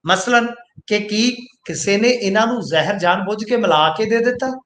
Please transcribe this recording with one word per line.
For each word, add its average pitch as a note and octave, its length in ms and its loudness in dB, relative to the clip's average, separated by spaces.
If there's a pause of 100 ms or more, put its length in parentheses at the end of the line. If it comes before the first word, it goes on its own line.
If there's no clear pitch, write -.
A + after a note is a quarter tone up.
ਮਸਲਨ A3+ 420 2 (400)
ਕਿ G#3 120 0
ਕੀ G#3+ 320 0 (340)
ਕਿਸੇ G3 320 -2
ਨੇ A#3 120 2
ਇਹਨਾਂ A3 380 2
ਨੂੰ A#3+ 140 -2
ਜ਼ਹਿਰ D#3+ 340 0
ਜਾਣਬੁੱਝ G3 480 0
ਕੇ A3+ 140 -2
ਮਿਲਾ D#3 400 2
ਕੇ A3 80 -2
ਦੇ A3+ 140 0
ਦਿੱਤਾ B3+ 460 -2